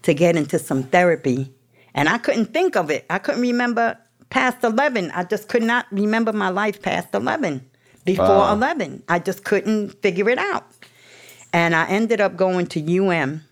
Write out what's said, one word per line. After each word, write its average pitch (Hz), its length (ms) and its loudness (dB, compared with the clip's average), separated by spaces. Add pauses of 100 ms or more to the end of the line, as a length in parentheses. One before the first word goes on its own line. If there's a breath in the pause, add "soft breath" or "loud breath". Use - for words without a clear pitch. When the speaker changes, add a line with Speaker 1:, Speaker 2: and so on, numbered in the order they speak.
Speaker 1:
to 165 120 2
get 170 220 4
into 156 220 -2
some 135 260 -2
therapy. 139 680 0 (420 soft breath)
And 147 140 2
I 220 100 0
couldn't 226 340 -2
think 349 240 0
of 160 140 -2
it. 143 200 -2
I 180 80 -2
couldn't 262 240 -2
remember 240 560 0 (320)
past 254 320 0
eleven. 233 480 0
I 180 140 -4
just 208 240 -4
could 233 160 0
not 240 260 0
remember 214 420 0
my 202 180 -2
life 202 300 -4
past 180 320 -4
eleven. 196 560 -4 (360 soft breath)
Before 190 220 2
Speaker 2:
Wow. 196 260 6
Speaker 1:
eleven, 214 560 -2
I 175 100 2
just 185 240 -6
couldn't 208 580 -2
figure 196 280 0
it 254 100 0
out. 381 260 -4 (880 loud breath)
And 170 220 2
I 160 140 2
ended 214 320 0
up 190 160 0
going 185 320 0
to 165 120 -4
U 180 300 0
M 156 420 -2